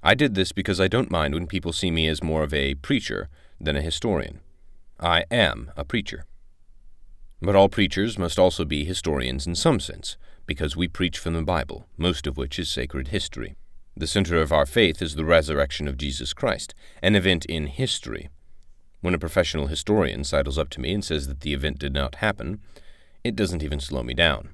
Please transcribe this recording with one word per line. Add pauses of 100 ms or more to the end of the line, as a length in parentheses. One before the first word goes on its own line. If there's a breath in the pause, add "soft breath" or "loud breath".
I
did
this
because
I
don't
mind
when
people
see
me
as
more
of
a
preacher (320 soft breath)
than
a
historian. (600)
I
am
a
preacher. (1160)
But
all
preachers
must
also
be
historians
in
some
sense, (280 soft breath)
because
we
preach
from
the
Bible, (100)
most
of
which
is
sacred
history. (400)
The
center
of
our
faith
is
the
resurrection
of
Jesus
Christ, (280 soft breath)
an
event
in
history. (720)
When
a
professional
historian
sidles
up
to
me
and
says
that
the
event
did
not
happen, (640 soft breath)
it
doesn't
even
slow
me
down.